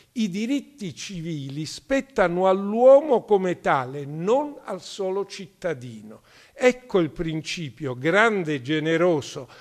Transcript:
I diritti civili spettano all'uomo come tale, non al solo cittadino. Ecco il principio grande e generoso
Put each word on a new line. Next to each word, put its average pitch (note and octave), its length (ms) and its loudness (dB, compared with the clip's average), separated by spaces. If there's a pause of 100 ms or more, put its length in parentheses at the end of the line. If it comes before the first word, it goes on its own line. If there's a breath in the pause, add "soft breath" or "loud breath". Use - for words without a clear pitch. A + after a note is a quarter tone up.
(180)
I A3 120 0
diritti G#3 640 -6
civili D#3 720 -8
spettano F#3 800 0
all'uomo A3+ 800 6
come F#3 340 2
tale, C#3+ 460 -2
non G#3+ 580 -2
al F#3+ 180 -10
solo F#3+ 440 -6
cittadino. B2+ 960 -10 (320 loud breath)
Ecco B3 460 0
il E3 100 0
principio D#3 880 -8
grande F3+ 560 2
e C#3 80 -4
generoso D#3 880 0 (120)